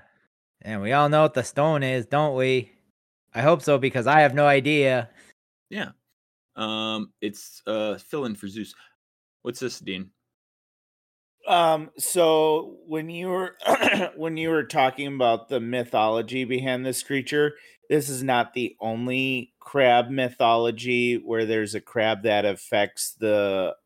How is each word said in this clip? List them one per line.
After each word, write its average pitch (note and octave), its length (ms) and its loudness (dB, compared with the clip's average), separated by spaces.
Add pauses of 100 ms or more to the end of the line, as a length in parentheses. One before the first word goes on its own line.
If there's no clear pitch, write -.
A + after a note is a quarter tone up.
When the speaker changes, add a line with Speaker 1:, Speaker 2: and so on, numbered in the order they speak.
(640)
Speaker 1:
and G#2 180 -8
we G#2 100 -4
all D3 180 4
know D3+ 120 4
what D3+ 140 2
the B2+ 80 0
stone D3 400 0
is, C3 240 -2
don't D3 280 0
we? C3 360 0 (640)
I A2+ 60 -4
hope D3+ 200 4
so, C#3+ 160 4
because B2+ 300 -2
I D3+ 140 6
have C#3 120 6
no D3 140 4
idea. C3+ 600 2 (600)
Speaker 2:
Yeah. F#3+ 220 -10 (640)
Um, A2 640 -6
it's, - 460 -10
uh, G#2+ 320 -2
fill C#3+ 260 -8
in A2 100 -6
for G2+ 120 -12
Zeus. G2+ 260 -12 (680)
What's B2 160 -10
this, B2+ 200 -10
Dean? F#2+ 300 -10 (1400)
Speaker 3:
Um, D#3+ 500 2
so D#3+ 800 2 (100)
when D#3 220 -6
you E3+ 180 -10
were, F#3 280 -4 (120)
<clears throat> G3+ 480 0
when D#3+ 220 -6
you D#3+ 120 -2
were D#3 140 2
talking C3 520 0
about A#2+ 340 2
the C3 100 -2
mythology A#2 840 -2
behind B2+ 420 -4
this B2+ 180 -6
creature, D3 500 -2 (360)
this C#3+ 200 0
is C3 140 -8
not A#2+ 300 0
the A#2+ 260 -6
only B2+ 800 -4
crab B2 500 4
mythology A#2+ 1080 0
where A2+ 280 -2
there's G#2+ 300 -2
a G2+ 60 -8
crab A2 420 -2
that G#2 220 2
affects G#2 680 -2
the G2+ 640 0 (100)